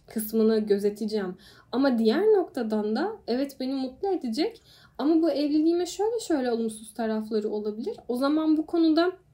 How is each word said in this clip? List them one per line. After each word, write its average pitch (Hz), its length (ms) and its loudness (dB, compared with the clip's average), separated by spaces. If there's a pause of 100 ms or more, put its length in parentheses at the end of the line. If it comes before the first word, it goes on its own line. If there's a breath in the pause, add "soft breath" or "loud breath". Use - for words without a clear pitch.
kısmını 220 520 2
gözeteceğim. 208 800 -2 (340 loud breath)
Ama 262 260 2
diğer 226 260 2
noktadan 226 720 2
da 349 160 -2 (160)
evet 269 320 -4
beni 262 140 -4
mutlu 262 340 -6
edecek 320 540 -2 (360 loud breath)
ama 320 240 2
bu 330 100 2
evliliğime 311 540 2
şöyle 427 340 -2
şöyle 254 320 0
olumsuz 226 420 -4
tarafları 220 560 -4
olabilir. 214 480 -6 (100)
O 247 80 -2
zaman 302 420 2
bu 320 80 -2
konuda 330 460 2 (220)